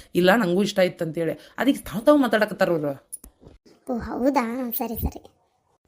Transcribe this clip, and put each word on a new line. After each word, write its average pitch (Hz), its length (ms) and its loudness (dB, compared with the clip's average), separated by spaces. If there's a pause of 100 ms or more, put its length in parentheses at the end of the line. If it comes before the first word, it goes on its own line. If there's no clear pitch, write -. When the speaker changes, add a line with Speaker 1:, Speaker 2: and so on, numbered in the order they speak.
(140)
Speaker 1:
ಇಲ್ಲ 180 200 6
ನಂಗೂ 196 280 2
ಇಷ್ಟ - 160 -2
ಆಯ್ತು 180 260 0
ಅಂತೇಳಿ. 160 280 -4 (260)
ಅದಕ್ಕೆ 269 220 0
ತಾವ್ - 260 -6
ತಾವ್ 294 140 8
ಮಾತಾಡಕತ್ತಾರ 208 500 0
ಅವ್ರು. 151 220 -2 (960)
Speaker 2:
ಓ, 247 100 -4
ಹೌದಾ? 240 720 -2
ಸರಿ, 233 240 -6
ಸರಿ. - 240 -6 (680)